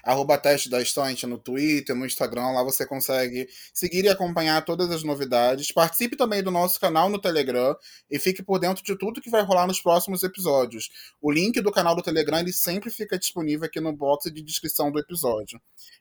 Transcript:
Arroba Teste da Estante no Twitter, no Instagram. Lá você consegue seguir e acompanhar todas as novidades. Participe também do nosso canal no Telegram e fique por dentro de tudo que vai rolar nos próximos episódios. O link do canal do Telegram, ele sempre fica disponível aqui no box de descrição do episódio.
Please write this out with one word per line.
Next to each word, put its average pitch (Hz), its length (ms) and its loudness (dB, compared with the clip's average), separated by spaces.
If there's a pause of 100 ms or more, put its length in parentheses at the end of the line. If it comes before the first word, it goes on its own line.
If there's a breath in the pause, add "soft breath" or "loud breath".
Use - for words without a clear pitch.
Arroba 139 340 4
Teste 143 320 2
da 123 100 0
Estante 131 460 -2
no 120 100 -6
Twitter, 139 600 0
no 131 100 -4
Instagram. 123 460 -2
Lá 127 100 2
você 131 240 -2
consegue 127 640 -2 (260 loud breath)
seguir 180 300 0
e 208 40 8
acompanhar 170 560 2
todas 170 280 -2
as 156 100 -4
novidades. 135 680 0
Participe 180 420 2
também 208 260 0
do 185 120 -2
nosso 180 260 2
canal 170 300 2
no 202 120 -2
Telegram 135 560 2 (320 loud breath)
e 143 80 -4
fique 190 280 -2
por 190 160 0
dentro 185 240 0
de 196 120 -4
tudo 220 240 -6
que - 80 -18
vai 226 140 2
rolar 185 240 4
nos 185 140 -2
próximos 180 420 2
episódios. 139 680 0 (320 loud breath)
O 147 120 0
link 196 280 2
do 202 120 0
canal 170 240 2
do 180 60 -4
Telegram, 160 360 0
ele 175 140 -4
sempre 190 360 -2
fica 202 300 -6
disponível 156 480 -4
aqui 160 140 -6
no 160 120 -4
box 143 380 0
de 151 100 -14
descrição 151 520 -2
do 147 80 -2
episódio. 113 600 -4 (400 loud breath)